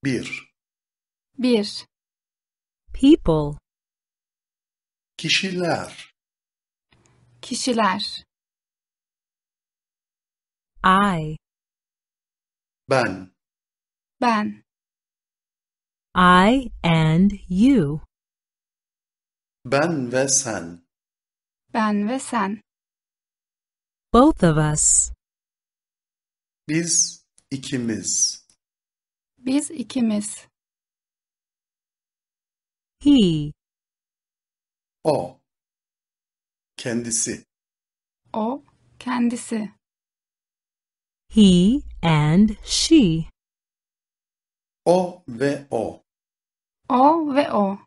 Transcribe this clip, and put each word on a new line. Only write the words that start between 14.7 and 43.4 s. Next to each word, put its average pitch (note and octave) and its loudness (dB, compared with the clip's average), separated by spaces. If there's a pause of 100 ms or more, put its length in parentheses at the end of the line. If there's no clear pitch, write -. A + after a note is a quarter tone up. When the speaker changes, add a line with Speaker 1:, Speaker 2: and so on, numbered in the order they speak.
Speaker 3:
I F#3 4 (120)
and E3 4 (180)
you. F#3 2 (1600)
Speaker 1:
Ben C#3 -2
ve C3 0
sen. F2 -6 (880)
Speaker 2:
Ben G#3 -2
ve C4 -6
sen. G#3 -6 (1500)
Speaker 3:
Both C#4 4
of D#3+ 4
us. - 0 (1600)
Speaker 1:
Biz E3 -2 (320)
ikimiz. A#2 -4 (1000)
Speaker 2:
Biz C4+ -4
ikimiz. A3+ -6 (2500)
Speaker 3:
He. F3 4 (1500)
Speaker 1:
O. B2+ -4 (1400)
Kendisi. A#2+ -6 (880)
Speaker 2:
O, A#3 -6 (360)
kendisi. A#3+ -4 (1600)
Speaker 3:
He G3+ 6 (200)
and E3 4 (140)
she. F3 2 (1600)